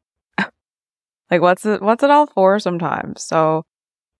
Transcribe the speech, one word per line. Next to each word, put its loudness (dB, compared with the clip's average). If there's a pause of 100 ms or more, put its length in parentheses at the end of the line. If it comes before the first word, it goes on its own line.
(380)
<laughs> -
like, -8
what's 0
it, -2
what's 0
it 2
all 4
for 0
sometimes? -6
So -2 (560)